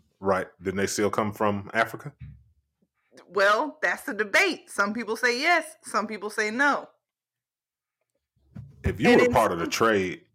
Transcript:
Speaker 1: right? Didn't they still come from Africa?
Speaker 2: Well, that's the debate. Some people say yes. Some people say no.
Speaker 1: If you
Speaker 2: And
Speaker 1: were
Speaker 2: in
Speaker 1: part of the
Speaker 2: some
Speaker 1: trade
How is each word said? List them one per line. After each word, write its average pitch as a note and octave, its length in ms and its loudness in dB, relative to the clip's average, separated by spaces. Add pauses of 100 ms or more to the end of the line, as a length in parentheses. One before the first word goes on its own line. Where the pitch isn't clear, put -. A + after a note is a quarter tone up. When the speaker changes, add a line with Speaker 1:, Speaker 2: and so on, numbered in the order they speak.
(200)
Speaker 1:
right? F#2+ 260 0 (160)
Didn't F#2 160 -4
they G2 80 0
still G2+ 240 0
come G#2+ 240 -2
from G#2 400 -2
Africa? A2+ 400 -2 (1120)
Speaker 2:
Well, G#3 540 2
that's - 220 -4
the C4+ 100 -8
debate. A#3 560 -2
Some G3+ 240 -2
people A3 220 -6
say A#3+ 220 0
yes. D#4+ 280 0 (180)
Some G#3+ 220 -4
people G#3+ 240 -8
say G#3+ 200 -4
no. B3 380 0 (2000)
Speaker 1:
If - 180 -2
you A3+ 80 6
Speaker 2:
And A#3+ 100 8
Speaker 1:
were B3 60 6
Speaker 2:
in A#3+ 60 0
Speaker 1:
part A2 200 4
of E2+ 60 -4
the E2 80 -2
Speaker 2:
some - 60 -4
Speaker 1:
trade G2+ 500 2 (120)